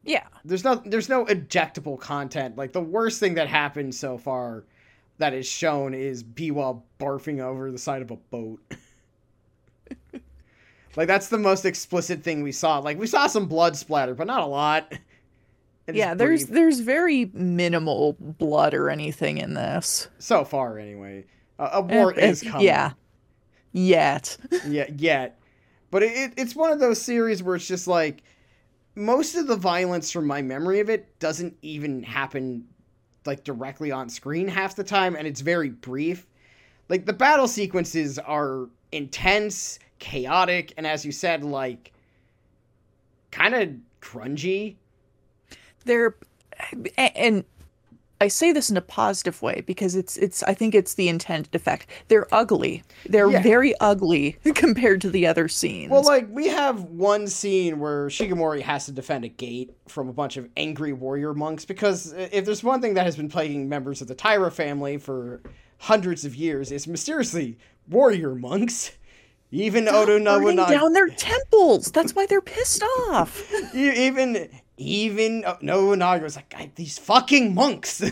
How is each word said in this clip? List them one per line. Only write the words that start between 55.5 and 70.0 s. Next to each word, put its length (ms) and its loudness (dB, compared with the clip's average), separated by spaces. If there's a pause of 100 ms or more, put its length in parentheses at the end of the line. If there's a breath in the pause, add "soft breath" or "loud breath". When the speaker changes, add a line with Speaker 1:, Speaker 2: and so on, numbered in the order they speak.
Speaker 2:
Well, 120 8
like, 260 6
we 180 -2
have 380 0
one 420 0
scene 520 -2
where 280 -2
Shigemori 540 -2
has 240 -4
to 80 -14
defend 320 -6
a 40 -10
gate 440 -10 (160)
from 180 -8
a 60 -10
bunch 240 -6
of 180 -12
angry 380 -6
warrior 400 -6
monks 320 -6
because 480 -2
i-, 180 -8
if 140 0
there's 180 -4
one 180 0
thing 140 0
that 100 2
has 120 -2
been 120 -6
plaguing 400 -4
members 320 -6
of 60 -12
the 80 -10
Taira 340 2
family 480 -4
for 440 -10 (380 soft breath)
hundreds 440 2
of 120 -10
years, 360 -4
it's 160 -8
mysteriously 720 -4 (320 soft breath)
warrior 460 4
monks. 560 -4 (600 soft breath)
Even 360 0
Speaker 1:
Stop 80 4
Speaker 2:
Oda 100 8 (140)